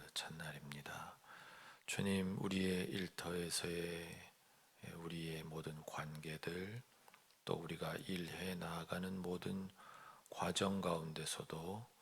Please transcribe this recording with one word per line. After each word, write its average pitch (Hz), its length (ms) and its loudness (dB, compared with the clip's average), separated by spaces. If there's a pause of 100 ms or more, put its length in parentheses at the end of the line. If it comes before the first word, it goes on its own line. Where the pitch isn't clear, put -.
(160)
첫날입니다. 73 1000 -6 (680)
주님, 98 540 4
우리의 95 460 6
일터에서의, 85 1500 0 (640)
우리의 82 480 -2
모든 80 420 -4
관계들, 82 960 -4 (640)
또 - 100 2
우리가 82 400 0 (140)
일해 90 480 0
나아가는 87 680 0
모든 95 480 0 (640)
과정 98 500 4
가운데서도 82 1040 0 (160)